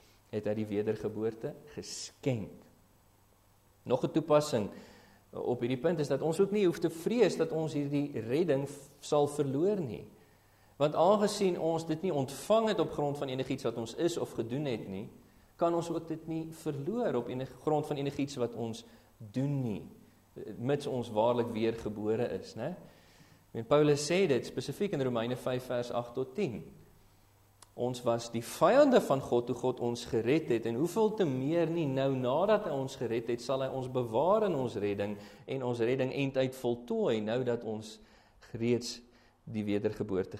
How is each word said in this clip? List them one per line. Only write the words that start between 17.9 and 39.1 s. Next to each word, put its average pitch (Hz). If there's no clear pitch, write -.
enigiets 139
wat 117
ons 117
doen 135
nie, 107
mits 139
ons 120
waarlik 117
weergebore 110
is, -
né? 135
En 113
Paulus 147
sê 180
dit 123
spesifiek 160
in 139
Romeine 120
vyf 127
vers 120
agt 120
tot 131
tien. 156
Ons 123
was 120
die 117
vyande 254
van 135
God 120
toe 123
God 127
ons 120
gered 131
het, 113
en 117
hoeveel 214
te 202
meer 147
nie 165
nou 135
nadat 180
hy 156
ons 131
gered 117
het, 120
sal 135
hy 131
ons 131
bewaar 139
in 160
ons 120
redding 104
en 131
ons 123
redding 127
end 135
uit 131
voltooi, 120
nou 110
dat 117
ons 107
reeds 117